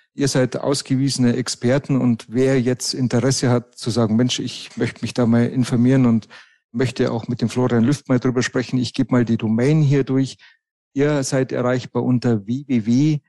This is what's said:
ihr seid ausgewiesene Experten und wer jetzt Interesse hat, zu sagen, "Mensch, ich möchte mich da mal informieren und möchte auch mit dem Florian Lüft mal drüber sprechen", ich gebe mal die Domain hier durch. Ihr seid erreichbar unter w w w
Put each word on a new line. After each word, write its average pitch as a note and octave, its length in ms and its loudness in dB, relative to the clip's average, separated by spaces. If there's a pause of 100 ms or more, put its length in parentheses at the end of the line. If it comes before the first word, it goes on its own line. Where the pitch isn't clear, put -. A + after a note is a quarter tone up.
(140)
ihr C#3 160 -2
seid B2+ 260 0
ausgewiesene C3 800 -2
Experten B2+ 640 -2
und B2 300 0
wer C3 320 2
jetzt B2 320 -2
Interesse B2+ 560 0
hat, A#2+ 280 -2
zu - 120 -8
sagen, A2 260 0
"Mensch, B2 240 0
ich - 380 -10
möchte - 240 -4
mich - 120 -8
da B2 120 0
mal A#2 200 4
informieren B2+ 600 2
und A2+ 240 0 (420)
möchte B2 400 -2
auch A#2 160 -6
mit A#2+ 140 -6
dem A2 80 -2
Florian A#2+ 340 0
Lüft C#3 240 0
mal B2+ 120 2
drüber B2+ 240 0
sprechen", B2+ 360 -4
ich A#2 140 -4
gebe - 180 -2
mal B2 140 2
die A2+ 120 0
Domain B2 440 2
hier C#3 240 2
durch. C3 320 -2 (560)
Ihr C#3+ 300 0
seid C3 280 -2
erreichbar B2 520 -2
unter A#2+ 440 0
w C3 200 -4
w A#2+ 180 0
w C#3+ 440 2